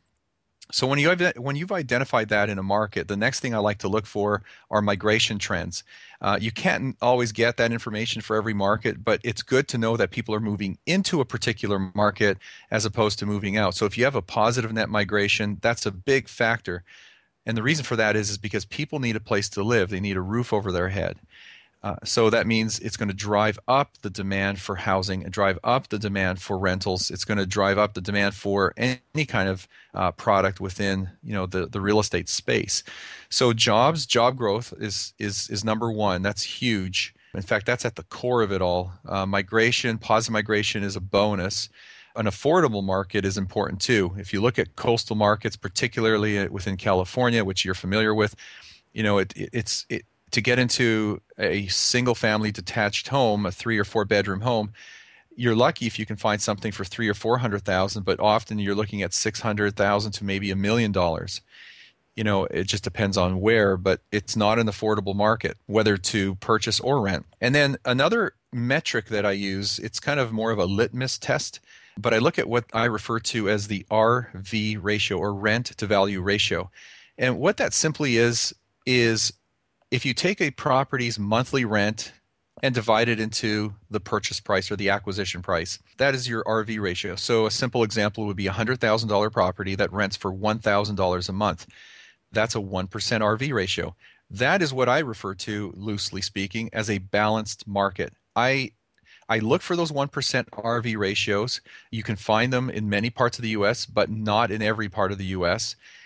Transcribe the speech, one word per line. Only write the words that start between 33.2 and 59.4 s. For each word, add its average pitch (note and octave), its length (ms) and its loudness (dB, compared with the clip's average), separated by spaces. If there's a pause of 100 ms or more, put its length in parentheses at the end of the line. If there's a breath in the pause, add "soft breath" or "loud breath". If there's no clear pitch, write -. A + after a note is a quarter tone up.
So B2 220 4
jobs, A#2+ 540 4
job B2 300 4
growth A2+ 420 -2
is, - 400 -6
is, G#2 320 -4
is G#2 140 -4
number A2 260 2
one. G2+ 320 0
That's G2+ 220 -2
huge. G2 680 -2 (220 soft breath)
In G2 80 -6
fact, G#2 240 0
that's B2 180 0
at A#2+ 120 -4
the - 80 -12
core B2 380 0
of G2+ 100 0
it F#2 100 0
all. F2+ 300 0 (120)
Uh, F#2+ 220 -2
migration, A2 720 2
positive A2 360 2
migration G#2+ 500 0
is G2 100 -4
a G2+ 60 -6
bonus. G2 680 0 (460 loud breath)
An A2 120 -2
affordable B2+ 580 2
market F#2+ 400 0
is G2 120 0
important F#2+ 440 -4
too. F#2+ 380 2
If F#2+ 140 -12
you G2 80 -2
look A#2 160 2
at - 200 -2
coastal A#2 400 0
markets, G#2+ 400 2
particularly G#2+ 920 0
within G2 300 -6
California, A2 680 2
which F#2+ 200 -2
you're F#2 100 -2
familiar G#2+ 400 0
with, G#2+ 220 0 (560 loud breath)
you A2 100 -4
know, G#2 160 2
it, G2 180 -2
it, G2+ 160 -8
it's, - 360 -4
it, - 160 -6 (280)
to A#2+ 80 2
get B2 180 2
into A2 640 2 (180)
a G2+ 280 0
single B2 480 2
family G#2+ 360 2
detached G#2 580 -2
home, A2 360 2
a F2+ 80 -2
three A2+ 260 -2
or G2+ 60 2
four G#2 220 0
bedroom G2+ 340 0
home, G#2+ 320 0 (640 loud breath)
you're A#2+ 180 2
lucky B2 320 2
if - 120 -6
you G#2+ 80 -4
can G#2+ 100 -8
find G#2 240 0
something G#2 320 -4
for G2 120 -6
three A2+ 220 -4
or G#2 60 2
four A2+ 240 0
hundred G#2 280 -2
thousand, G2 400 0
but F#2+ 140 0
often G#2+ 400 2
you're G2+ 160 0
looking G#2 280 -2
at F2 100 -4
six - 280 -2